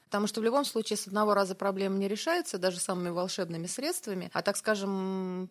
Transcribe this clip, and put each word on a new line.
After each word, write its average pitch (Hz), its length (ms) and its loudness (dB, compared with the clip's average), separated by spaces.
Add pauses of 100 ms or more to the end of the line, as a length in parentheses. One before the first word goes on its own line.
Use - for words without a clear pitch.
Потому 208 220 0
что 214 140 -2
в - 20 -2
любом 254 200 4
случае 214 340 -2
с - 100 -6
одного 208 260 4
раза 196 200 4
проблема 190 440 0
не 196 100 2
решается, 311 500 0
даже 180 220 0
самыми 180 300 -2
волшебными 175 580 -2
средствами. 208 640 -4
А, 170 80 0
так 196 160 2
скажем, 190 920 -2